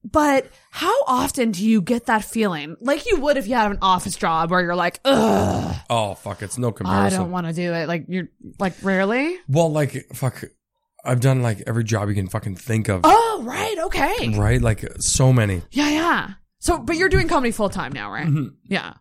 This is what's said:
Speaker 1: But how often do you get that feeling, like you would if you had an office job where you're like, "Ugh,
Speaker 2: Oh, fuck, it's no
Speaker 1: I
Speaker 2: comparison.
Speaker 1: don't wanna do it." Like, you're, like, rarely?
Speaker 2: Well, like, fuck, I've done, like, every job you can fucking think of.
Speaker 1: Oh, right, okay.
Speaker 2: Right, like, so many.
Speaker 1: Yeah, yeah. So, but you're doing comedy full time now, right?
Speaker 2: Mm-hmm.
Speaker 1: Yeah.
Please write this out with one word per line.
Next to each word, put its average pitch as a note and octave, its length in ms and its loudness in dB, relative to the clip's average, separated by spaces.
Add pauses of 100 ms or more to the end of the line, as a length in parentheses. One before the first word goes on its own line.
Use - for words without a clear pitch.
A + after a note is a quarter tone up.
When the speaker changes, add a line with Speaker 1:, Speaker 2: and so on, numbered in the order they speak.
Speaker 1:
But C#4 440 2 (220)
how F#4 240 -2 (120)
often B3+ 460 0
do F#3 140 -2
you A3 140 6
get A#3 260 -2
that A3 180 2
feeling, E3+ 560 -4
like C#4 260 -2
you G#4+ 140 2
would C#4+ 160 2
if G#3 120 -4
you B3+ 60 -2
had G#3+ 160 2
an G3+ 120 -4
office F#3 320 2
job E3 360 0
where F3+ 100 4
you're F3 160 0
like, F3 280 -2
"Ugh, G3 720 2 (160)
Speaker 2:
Oh, G#2+ 240 0
fuck, - 280 -10
it's G2+ 160 -8
no A#2+ 100 0
Speaker 1:
I G#2+ 40 -2
Speaker 2:
comparison. F#3+ 480 0
Speaker 1:
don't F3 100 -4
wanna F3 220 -4
do F3 200 -4
it." E3 160 -4
Like, E3+ 200 -4
you're, F3+ 200 -6 (320)
like, F#3+ 220 -2
rarely? G#3 540 0 (120)
Speaker 2:
Well, D#3+ 240 4
like, D3 420 -2
fuck, - 300 -6 (600)
I've B2 160 0
done, C3 220 4
like, A2 240 -2
every A#2 160 0
job G#2+ 280 0
you G2+ 40 0
can F#2+ 140 0
fucking G#2 280 -6
think A2 320 -2
of. F#2+ 140 0
Speaker 1:
Oh, A4 420 4
right, G4 320 -4 (100)
okay. F3 520 -2
Speaker 2:
Right, A2+ 240 2
like, A2 220 0 (160)
so C3 320 2
many. G2+ 300 2 (100)
Speaker 1:
Yeah, D4 160 2
yeah. D4+ 400 0 (320)
So, E4+ 180 2
but B3 180 -4
you're F#4 120 2
doing F#4 180 4
comedy C#4 240 2
full G3+ 200 -2
time C#3 220 -8
now, G#2 200 -8
right? C#3+ 140 -6
Speaker 2:
Mm-hmm. C#3+ 220 0 (180)
Speaker 1:
Yeah. - 340 -6